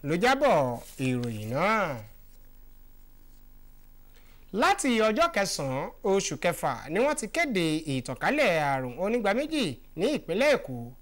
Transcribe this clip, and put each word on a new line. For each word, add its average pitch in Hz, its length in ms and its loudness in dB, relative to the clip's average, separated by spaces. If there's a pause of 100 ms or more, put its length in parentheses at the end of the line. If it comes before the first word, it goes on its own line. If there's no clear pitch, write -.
ló 139 120 -2
jábọ̀ 190 640 4 (200)
ìròyìn 120 520 -2
náà. 175 460 0 (2500)
Láti 302 380 2 (100)
ọjọ́ 220 320 4
kẹsàn-án 156 580 -4 (120)
oṣù 190 340 0
kẹfà 165 360 -2 (160)
ni 165 120 -2
wọ́n 285 160 2
ti 220 120 -6
kéde 247 380 0 (200)
ìtànkálẹ̀ 151 760 0
àrùn 135 360 -2
onígbá 208 360 0
méjì 302 300 -2 (320)
ní 175 180 0
ìpínlẹ̀ 233 380 0
Èkó. 135 240 -2 (260)